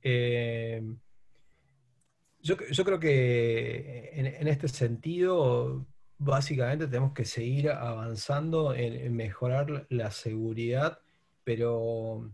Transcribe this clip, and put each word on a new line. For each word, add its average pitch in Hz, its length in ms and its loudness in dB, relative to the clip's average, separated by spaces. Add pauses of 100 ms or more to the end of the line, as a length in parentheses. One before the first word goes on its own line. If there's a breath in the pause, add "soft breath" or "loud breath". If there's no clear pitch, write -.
eh, 117 800 0 (1600)
yo, 175 140 0 (140)
yo 160 140 2
creo 185 160 2
que 120 1120 2
en, 139 140 -2
en 147 220 -2
este 147 200 2
sentido, 131 1200 2 (320)
básicamente 139 680 0
tenemos 135 280 2
que 123 100 -2
seguir 131 460 0
avanzando 135 1040 0
en, 120 180 0
en 120 240 -2
mejorar 127 720 0
la 113 220 0
seguridad, 117 920 -2 (420)
pero 113 920 -2